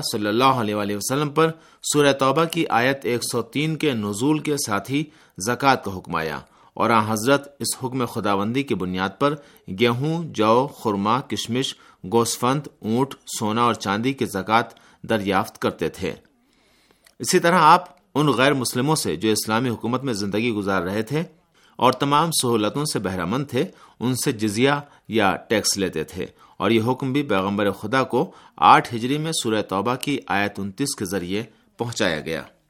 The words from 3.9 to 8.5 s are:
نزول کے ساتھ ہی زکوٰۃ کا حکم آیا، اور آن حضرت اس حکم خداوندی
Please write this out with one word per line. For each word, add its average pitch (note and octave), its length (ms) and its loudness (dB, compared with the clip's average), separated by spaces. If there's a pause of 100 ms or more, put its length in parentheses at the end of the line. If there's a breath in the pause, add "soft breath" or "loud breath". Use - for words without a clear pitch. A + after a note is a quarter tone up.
نزول A2+ 460 0
کے D3 180 -4
ساتھ G#2 340 -4
ہی D3 120 0 (340 soft breath)
زکوٰۃ B2 460 2
کا F#2+ 140 -8
حکم F2 180 -8
آیا، D#2+ 240 -4 (340 soft breath)
اور A2 160 0
آن A2 180 4
حضرت A#2 400 0 (120)
اس A#2+ 240 -6
حکم B2+ 220 -4
خداوندی G#2 580 -2